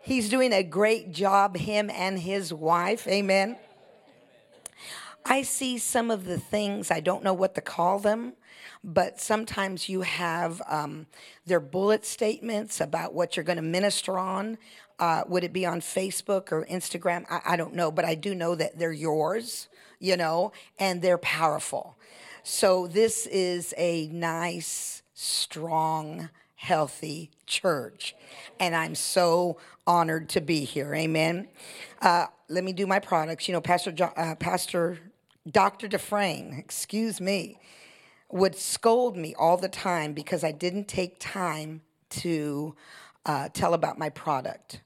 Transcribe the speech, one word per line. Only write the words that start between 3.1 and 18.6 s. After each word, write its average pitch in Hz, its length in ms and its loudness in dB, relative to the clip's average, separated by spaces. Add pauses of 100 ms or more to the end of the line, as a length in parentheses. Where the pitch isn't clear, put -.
I 262 180 4
see 254 340 -2
some 233 320 0
of 196 160 -2
the 180 140 -4
things, 202 500 -2
I 165 120 2
don't 180 220 0
know 190 100 2
what 190 220 2
to - 60 -2
call 185 380 0
them, 226 340 0 (500)
but 175 360 0
sometimes 202 720 -2
you 185 120 -2
have, 170 680 -2
um, 151 380 -4 (400)
their 175 140 4
bullet 190 460 2
statements 220 760 -4
about 160 320 -2
what 170 220 0
you're 165 80 -2
gonna 165 180 -2
minister 190 560 0
on. 190 400 -4 (400)
Uh, 165 300 2
would 175 180 0
it 165 80 -6
be 185 120 0
on 170 140 0
Facebook 190 720 -2
or 160 140 -2
Instagram? 175 640 -4
I, 170 240 0
I - 20 4
don't 160 180 -4
know, 165 160 0
but 160 140 0
I 165 120 0
do 185 200 -4
know 170 200 0
that 156 220 -4